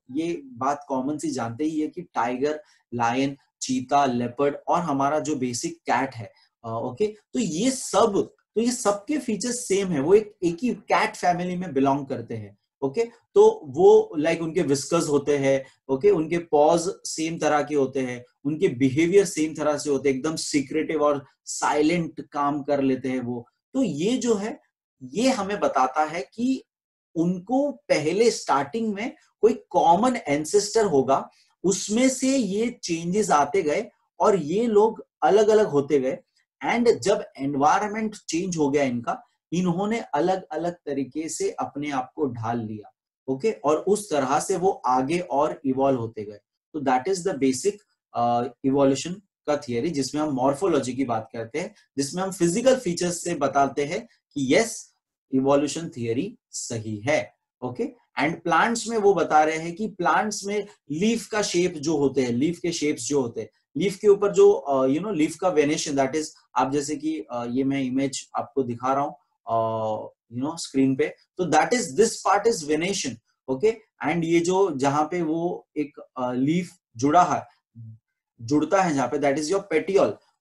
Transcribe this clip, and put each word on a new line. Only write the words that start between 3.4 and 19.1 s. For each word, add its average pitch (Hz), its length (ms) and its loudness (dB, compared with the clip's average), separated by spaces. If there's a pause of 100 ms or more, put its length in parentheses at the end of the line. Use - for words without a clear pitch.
cheetah, 131 440 0
leopard 123 500 -2 (120)
और 165 120 2
हमारा 143 380 0
जो 151 180 -4
basic 127 420 -6
cat 123 360 -2
है, 107 180 -14 (320)
अ, 113 40 -12
ओके? 120 380 -4
तो - 320 -8
ये 202 320 0
सब, 196 640 0 (200)
तो 214 60 0
ये 240 120 2
सबके - 460 -2
features 233 500 -4
same 196 200 0
है, 147 120 0
वो 165 140 4
एक, 214 280 4
एक 170 200 0
ही 240 120 0
cat 214 420 0
family 180 400 0
में 175 160 -8
belong 139 340 0
करते 113 280 -8
हैं, 107 240 -12 (240)
ओके? 139 220 -2 (300)
तो 220 300 8
वो 196 520 6
like 165 260 0
उनके 165 200 -2
whiskers 147 460 0
होते 143 300 2
हैं, 135 260 2 (240)
ओके? 135 220 2
उनके 170 280 2
paws 160 500 4
same 160 500 -6
तरह 151 240 2
के 143 120 -6
होते 135 260 0
हैं, 123 240 -6 (200)
उनके 156 240 0
behavior 151 560 4